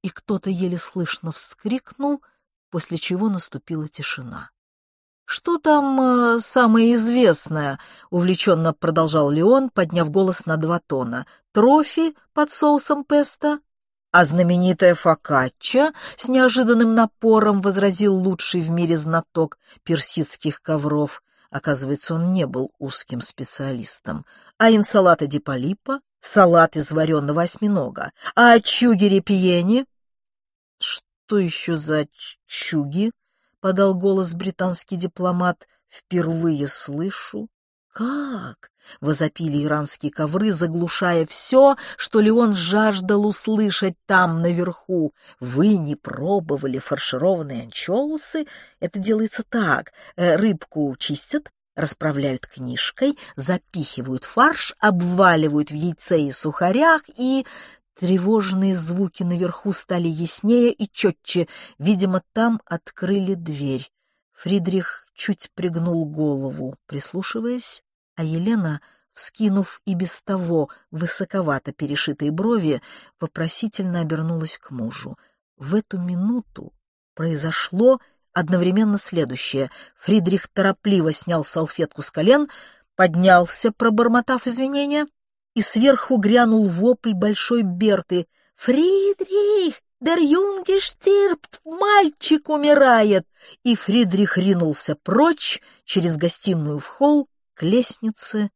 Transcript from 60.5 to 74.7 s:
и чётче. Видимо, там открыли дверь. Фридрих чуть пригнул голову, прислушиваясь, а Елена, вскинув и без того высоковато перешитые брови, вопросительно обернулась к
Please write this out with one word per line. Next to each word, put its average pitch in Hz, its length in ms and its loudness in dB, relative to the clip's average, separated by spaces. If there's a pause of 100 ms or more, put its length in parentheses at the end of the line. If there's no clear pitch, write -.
и - 160 -6
чётче. - 600 -2 (300)
Видимо, 185 440 0 (120)
там 226 320 0
открыли 190 680 -4
дверь. 143 580 -6 (440)
Фридрих 185 800 -2
чуть - 400 -6
пригнул 170 500 -2
голову, 143 800 -4
прислушиваясь, 226 960 -8 (340)
а 160 80 -6
Елена, 165 560 -2 (320)
вскинув - 720 -2
и 190 100 -4
без 175 280 -4
того 170 460 -2 (220)
высоковато 160 800 -4
перешитые 143 580 -4
брови, 170 520 -2 (380)
вопросительно 175 800 -6
обернулась 160 580 -4
к - 120 -20